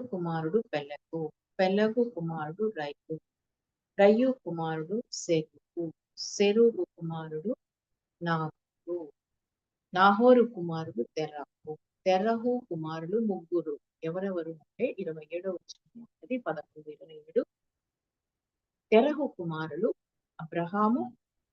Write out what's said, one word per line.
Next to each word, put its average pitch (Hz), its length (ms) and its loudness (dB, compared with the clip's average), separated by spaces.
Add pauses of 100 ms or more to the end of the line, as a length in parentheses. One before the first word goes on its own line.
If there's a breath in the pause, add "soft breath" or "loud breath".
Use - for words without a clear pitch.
(120)
కుమారుడు 170 520 -2 (100)
పెలగు. 151 580 -8 (280)
పెలగు 214 560 2
కుమారుడు 165 640 -4
రయు. 151 420 -8 (800)
రయు 220 320 8
కుమారుడు 165 800 -4
సెరుగు. 160 840 -4 (240)
సెరుగు 226 640 4
కుమారుడు 165 720 -6 (680)
నాహోరు. 165 880 -6 (840)
నాహోరు 214 500 8 (120)
కుమారుడు 165 480 -6 (140)
తెరహు. 151 600 -10 (280)
తెరహు 226 640 2
కుమారులు 165 500 -4
ముగ్గురు. 170 600 -2 (240)
ఎవరెవరు 170 480 -4
అంటే 190 480 -6
ఇరవై 160 340 -8
ఏడవ 180 180 -6
వచనం - 500 -16
ఉంటది, - 360 -8
పదకొండు 156 520 -10
ఇరవై 151 240 -18
ఏడు. 156 320 -4 (1500)
తెరహు 277 460 4
కుమారులు 160 560 -4 (480)
అబ్రహాము, 202 720 -2 (400)